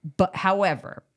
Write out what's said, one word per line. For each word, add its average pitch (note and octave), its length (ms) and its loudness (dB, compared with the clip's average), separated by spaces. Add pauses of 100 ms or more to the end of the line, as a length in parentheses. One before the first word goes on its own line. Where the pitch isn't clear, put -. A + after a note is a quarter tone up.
(160)
But, - 180 2
however, F#3+ 680 0 (120)